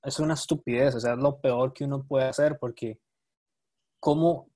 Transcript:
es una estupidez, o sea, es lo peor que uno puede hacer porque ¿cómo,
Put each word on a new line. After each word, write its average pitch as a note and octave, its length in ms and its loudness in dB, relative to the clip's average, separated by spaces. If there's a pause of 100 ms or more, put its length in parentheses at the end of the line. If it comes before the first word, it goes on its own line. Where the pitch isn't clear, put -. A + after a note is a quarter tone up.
es - 160 -8
una D#3 160 0
estupidez, C3 600 0
o A#2 40 -4
sea, A#2+ 140 0
es A#2+ 60 -4
lo C#3 220 0
peor C3 320 0
que C#3+ 100 -10
uno C#3 220 -6
puede C3+ 200 0
hacer D3 340 0
porque A#2 400 -8 (1000)
¿cómo, D#3+ 560 2